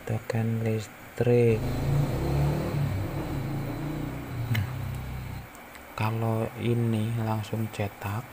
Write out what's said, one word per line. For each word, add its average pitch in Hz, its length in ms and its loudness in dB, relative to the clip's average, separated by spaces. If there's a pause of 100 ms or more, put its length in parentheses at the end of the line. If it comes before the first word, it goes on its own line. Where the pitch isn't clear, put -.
token 113 640 0
listrik. 113 960 4 (3000)
Nah, - 160 2 (1300)
kalau 113 640 0
ini 113 640 2
langsung 110 480 0
cetak 101 600 -4